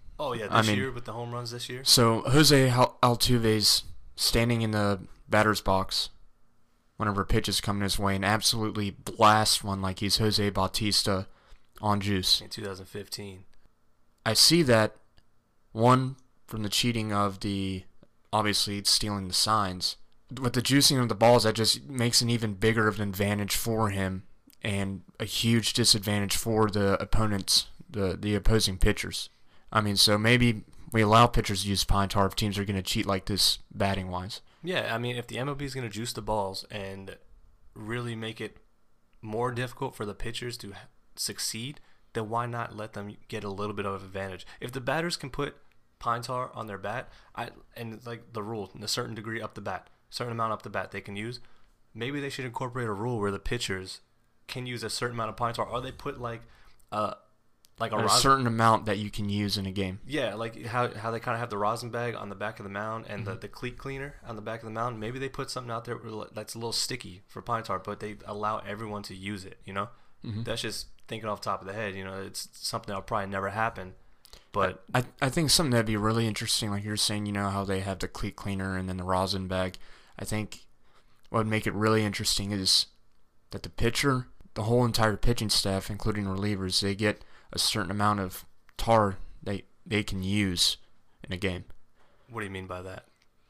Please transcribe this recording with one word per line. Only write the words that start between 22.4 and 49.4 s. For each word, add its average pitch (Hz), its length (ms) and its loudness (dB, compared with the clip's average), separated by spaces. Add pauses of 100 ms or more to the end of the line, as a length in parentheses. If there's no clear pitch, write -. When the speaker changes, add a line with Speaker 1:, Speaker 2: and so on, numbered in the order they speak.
Speaker 2:
bigger 110 340 4
of 101 120 0
an 101 80 0
advantage 101 480 0
for 110 340 2
him 95 320 -2 (400)
and 98 400 -2 (180)
a 117 60 -2
huge 113 480 2
disadvantage 104 600 2
for 110 340 2
the 98 320 2
opponents, - 640 2 (240)
the, 95 280 -2
the 104 160 0
opposing 101 440 4
pitchers. - 500 2 (420)
I 110 100 4
mean, 104 160 0
so 104 200 6
maybe 117 460 4 (300)
we 113 100 4
allow 113 240 8
pitchers 104 380 2
to 101 40 -2
use 98 160 2
pine 98 240 2
tar 98 180 4
if 92 100 -2
teams 104 200 0
are 101 80 -2
gonna 98 160 -2
cheat 98 240 -2
like 95 220 -2
this - 320 2 (160)
batting-wise. 95 640 -2 (220)
Speaker 1:
Yeah, 156 320 -4
I 117 40 -2
mean, 120 180 -4
if 120 100 -8
the 110 120 -8
M 135 100 -4
L 143 80 -4
B 143 80 -8
is 131 100 -8
gonna 123 160 -6
juice 110 240 -6
the 113 80 -8
balls 101 480 -4
and 98 460 -10 (580)
really 117 400 -8
make 113 260 -8
it 107 160 -10 (640)
more 117 300 -4
difficult 123 460 -6
for 107 100 -6
the 101 80 -8
pitchers 113 440 -6
to 101 120 -12
h-, 98 60 -14 (400)
succeed, 120 640 -6 (320)
then 110 160 -4
why 117 180 -2
not 117 300 -8
let 107 160 -10
them 101 240 -10 (120)
get 107 160 -6
a 101 60 -4
little 104 240 -4
bit 101 120 -4
of 98 160 -6
advantage? 95 440 -8 (140)
If 123 120 -10
the 131 80 -8
batters 156 360 -2
can 135 140 -10
put - 260 -6 (420)
pine 120 240 -2
tar 127 320 -6
on 113 120 -10
their 98 120 -10
bat, 104 300 -8 (260)
I, - 160 -8 (260)
and 117 180 -10
it's 120 120 -16
like 117 260 -14
the 113 100 -8
rule, 104 280 -6 (100)
a 104 80 -10
certain 120 260 -4
degree 113 280 -8